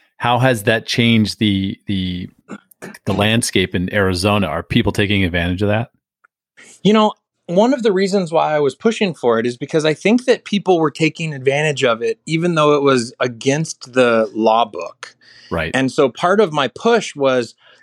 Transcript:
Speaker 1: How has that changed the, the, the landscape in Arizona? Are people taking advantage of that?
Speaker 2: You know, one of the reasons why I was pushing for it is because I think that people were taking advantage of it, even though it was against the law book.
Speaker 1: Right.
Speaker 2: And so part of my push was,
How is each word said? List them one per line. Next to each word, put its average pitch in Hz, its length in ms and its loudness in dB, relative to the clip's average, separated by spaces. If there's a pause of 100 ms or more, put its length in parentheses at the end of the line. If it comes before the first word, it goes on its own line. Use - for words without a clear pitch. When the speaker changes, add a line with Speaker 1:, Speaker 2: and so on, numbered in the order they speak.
(180)
Speaker 1:
How 120 220 0
has 123 240 2
that 113 240 0
changed 113 520 2
the, 98 460 0
the, 92 440 -4 (760)
the 101 80 -2
landscape 104 600 0
in 92 200 -2
Arizona? 98 540 0
Are 80 140 -6
people 104 300 0
taking 101 320 0
advantage 90 380 -2
of 101 80 0
that? 110 220 -2 (920)
Speaker 2:
You 196 80 4
know, 214 220 4 (320)
one 208 280 2
of 269 80 -4
the 220 100 2
reasons 190 400 0
why 151 220 0
I 151 60 0
was 143 160 0
pushing 220 400 -2
for 117 240 0
it 117 80 -2
is 123 100 -6
because 151 260 -4
I 156 120 0
think 233 300 0
that 233 200 0
people 190 320 0
were 160 140 0
taking 156 420 -4
advantage 135 500 0
of 117 200 0
it, 113 240 -4
even 165 260 -2
though 151 220 4
it 143 80 0
was 127 360 2
against 131 760 -4
the 117 420 2
law 110 300 2
book. - 500 -14 (340)
Speaker 1:
Right. 82 240 -4
Speaker 2:
And 131 180 -2
so 139 180 2
part 180 300 0
of 180 140 2
my 143 140 0
push - 480 -2
was, 131 400 -2 (280)